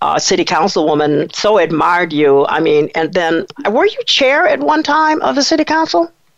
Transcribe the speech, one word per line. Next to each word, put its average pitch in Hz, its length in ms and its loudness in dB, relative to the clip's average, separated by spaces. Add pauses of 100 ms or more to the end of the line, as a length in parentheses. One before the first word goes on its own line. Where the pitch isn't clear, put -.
uh, 151 180 -2
city 180 260 0
councilwoman, 151 920 -2
so 214 240 0
admired 165 540 0
you. 143 340 4
I 156 140 -2
mean, 151 340 2
and 160 180 -2
then, 165 340 -2 (240)
were 294 160 2
you 440 180 -2
chair 285 420 2
at 277 140 0
one 302 220 0
time 311 400 0
of 262 120 -2
the 277 80 0
city 311 220 0
council? 330 460 0 (280)